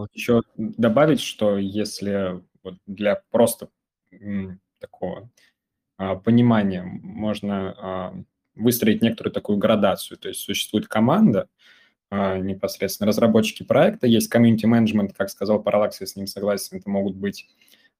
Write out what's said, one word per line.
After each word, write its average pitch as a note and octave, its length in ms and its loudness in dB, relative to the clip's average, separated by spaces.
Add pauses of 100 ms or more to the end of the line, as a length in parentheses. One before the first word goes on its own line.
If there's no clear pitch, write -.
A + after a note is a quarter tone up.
(140)
еще A#2 280 2 (160)
добавить, A#2 640 2
что G2+ 360 -2
если G2 840 -4 (220)
вот F#2 120 -14 (120)
для G2+ 340 -2 (100)
просто, - 380 2 (420)
м, F#2+ 480 -8 (200)
такого, F#2 500 -12 (680)
а, F#2+ 180 -4
понимания G#2+ 680 4
можно, G2 920 -6
а, F#2 380 -8 (400)
выстроить A2 480 0
некоторую G#2+ 300 -2
такую - 260 -2
градацию. G2 580 0
То - 120 -12
есть - 120 -10
существует G2+ 460 -4
команда, B2+ 600 2 (600)
а, G2 280 -2
непосредственно G2 680 -4
разработчики A2 540 2
проекта, D3 440 2
есть A2 220 4
комьюнити-менеджмент, A2+ 840 4
как G2 180 -4
сказал G#2 320 -2
Параллакс, G#2 380 0
я F#2+ 60 -10
с - 100 -12
ним G2 100 -8
согласен, G2 520 -4
это G2+ 100 -12
могут G2 260 -2
быть, G2 320 -8 (520)